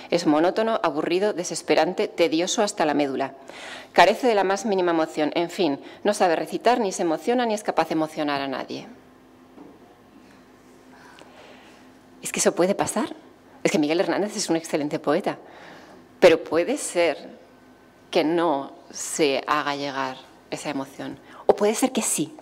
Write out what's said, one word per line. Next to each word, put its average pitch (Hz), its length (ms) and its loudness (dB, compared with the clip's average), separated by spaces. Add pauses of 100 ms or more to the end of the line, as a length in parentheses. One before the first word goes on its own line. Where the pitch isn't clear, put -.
(100)
Es - 160 0
monótono, 185 560 2
aburrido, 170 520 0
desesperante, 170 720 0
tedioso 170 540 0
hasta 196 240 0
la 147 80 2
médula. 135 400 -2 (580)
Carece 190 340 6
de 233 80 4
la 196 100 4
más 196 200 0
mínima 185 280 2
emoción. 156 420 0
En 170 160 0
fin, 147 280 0 (260)
no 208 100 2
sabe 175 220 2
recitar, 226 440 2
ni 196 100 -2
se 185 120 -4
emociona, 233 420 0
ni 220 100 0
es 214 80 -4
capaz 165 260 0
de 165 60 -4
emocionar 151 460 -2
a 139 80 -4
nadie". 127 400 -8 (3250)
Es - 80 -8
que - 80 -6
eso 185 160 2
puede 185 220 2
pasar. - 400 -4 (480)
Es - 60 0
que 190 80 2
Miguel 156 220 2
Hernández 185 360 -2
es 202 120 -4
un 165 80 2
excelente 151 420 -4
poeta. 151 400 -2 (800)
Pero 160 240 8
puede 175 360 -2
ser - 600 -2 (720)
que 165 140 2
no 156 480 0 (180)
se - 560 -2
haga 143 300 0
llegar 135 400 -6 (340)
esa 151 200 -8
emoción. 135 480 -8 (280)
O - 100 4
puede 208 180 2
ser 254 180 0
que 220 100 -2
sí. - 400 -4